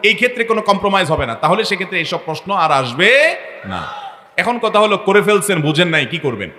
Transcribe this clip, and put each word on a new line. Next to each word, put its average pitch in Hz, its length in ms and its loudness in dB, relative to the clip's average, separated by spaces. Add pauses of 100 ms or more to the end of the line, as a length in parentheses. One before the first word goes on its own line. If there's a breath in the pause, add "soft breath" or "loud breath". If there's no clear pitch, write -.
এই 220 100 4
ক্ষেত্রে 240 300 0
কোনো 226 180 0
কম্প্রোমাইজ 196 500 2
হবে 143 140 0
না, 113 100 -6
তাহলে 180 280 0
সেক্ষেত্রে 185 360 -4
এইসব 165 260 -4
প্রশ্ন 156 260 -6
আর 165 200 2
আসবে 185 640 2 (300)
না। 92 160 -6 (560)
এখন 233 220 -2
কথা 214 200 0
হলো, 208 180 4
করে 202 240 2
ফেলছেন, 196 400 2
বুঝেন 156 260 2
নাই, 156 180 2
কি 139 120 -8
করবেন? 113 420 -4